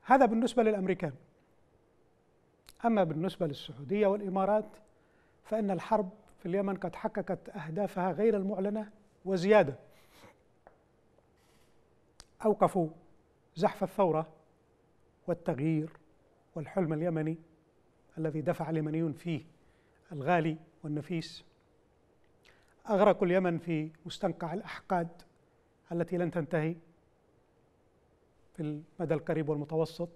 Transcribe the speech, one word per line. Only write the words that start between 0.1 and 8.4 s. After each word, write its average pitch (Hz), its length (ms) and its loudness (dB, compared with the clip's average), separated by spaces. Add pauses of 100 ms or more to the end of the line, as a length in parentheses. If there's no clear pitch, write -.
بالنسبة 226 380 2
للأمريكان. 190 500 0 (1700)
أما 220 180 4
بالنسبة 165 440 -2
للسعودية 143 600 -2
والإمارات، 202 720 0 (680)
فإن 214 280 -2
الحرب 190 380 0 (280)
في - 80 -16
اليمن 190 300 0
قد 180 200 -6
حققت - 540 -6
أهدافها 180 600 -4
غير 208 260 2
المعلنة 202 540 -4 (340)